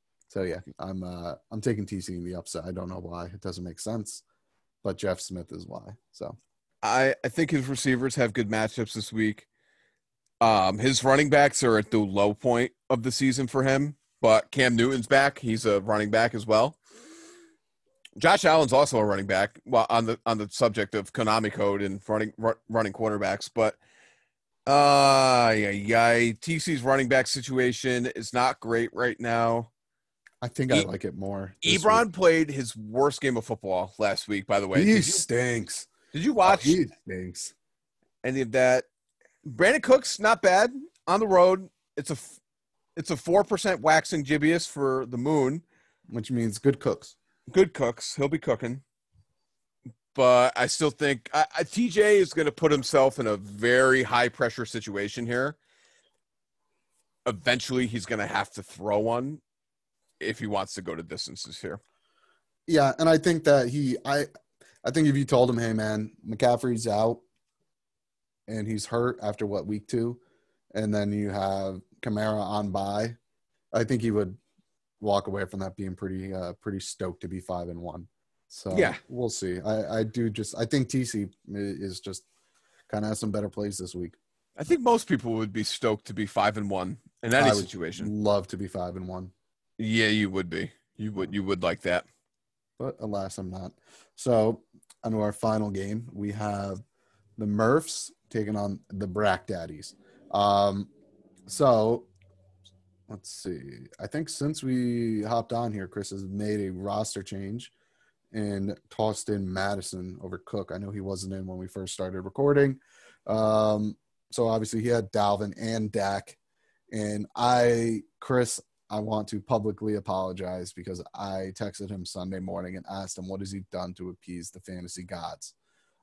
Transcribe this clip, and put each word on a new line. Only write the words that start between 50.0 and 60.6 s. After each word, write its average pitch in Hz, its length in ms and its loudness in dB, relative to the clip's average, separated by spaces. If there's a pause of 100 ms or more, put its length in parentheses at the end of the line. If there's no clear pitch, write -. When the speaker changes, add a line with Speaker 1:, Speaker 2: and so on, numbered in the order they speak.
Speaker 2:
But 123 420 6
I 123 100 2
still 147 240 0
think 139 420 -2
I, 151 120 4 (140)
I, 165 40 0
T 233 260 -2
J 208 300 6
is 185 140 2
gonna 151 200 0
put 156 200 2
himself 135 480 4
in 113 80 -2
a 104 80 0
very 120 680 4
high 123 260 2
pressure 117 380 -4
situation 104 600 -6
here. 127 300 -2 (1700)
Eventually, 123 600 -2
he's 113 200 -6
gonna 107 200 -4
have 101 260 -4
to 101 100 -14
throw 101 360 -4
one 123 420 -4 (800)
if 110 180 -6
he 113 80 -8
wants 101 280 -6